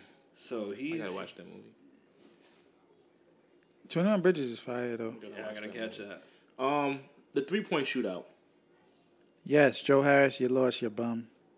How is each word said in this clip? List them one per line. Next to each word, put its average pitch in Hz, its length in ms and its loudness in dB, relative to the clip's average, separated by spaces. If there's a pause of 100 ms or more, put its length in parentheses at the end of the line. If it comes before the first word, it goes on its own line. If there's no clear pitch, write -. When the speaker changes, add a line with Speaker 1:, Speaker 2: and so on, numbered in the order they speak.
(360)
Speaker 1:
So 107 360 -6
Speaker 2:
I 101 40 -8
Speaker 1:
he's 156 280 -6
Speaker 2:
gotta 92 120 -4
watch 92 200 -10
that 87 120 -18
movie. 110 260 -20 (2250)
Speaker 3:
Twenty-one 190 320 2
Bridges 156 300 2
is 110 80 -10
fire, 123 380 -4
though. 113 120 -6
Speaker 2:
I 113 40 -10
gotta 110 140 -16
Speaker 1:
Yeah, 101 160 -14
I - 40 -8
Speaker 2:
watch 107 80 -8
Speaker 1:
gotta 107 120 -10
Speaker 2:
that 101 80 -12
Speaker 1:
catch 113 240 -6
Speaker 2:
movie. 101 120 -10 (460)
Speaker 1:
that. 131 60 -4
Speaker 2:
Um, 139 360 0 (340)
the 139 80 0
three-point 165 440 0
shootout. 98 380 -2 (1200)
Speaker 3:
Yes, 143 360 6
Joe 139 200 6
Harris, 139 380 6
you 127 80 2
lost, 127 340 2
you 117 80 -2
bum. 117 380 -6 (300)